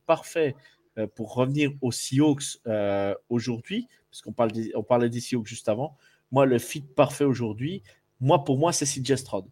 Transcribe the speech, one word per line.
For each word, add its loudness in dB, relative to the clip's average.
parfait, 0
euh, -2
pour -10
revenir 0
aux 0
Seahawks, 0
euh, 0
aujourd'hui, -4
parce -20
qu'on -14
parle 0
des, -4
on -4
parlait 4
des -6
Seahawks -4
juste -8
avant. -2
Moi, 6
le 4
fit -8
parfait 2
aujourd'hui, -2
moi, 4
pour 2
moi, 2
c'est -2
C -4
J 2
Stroud. -6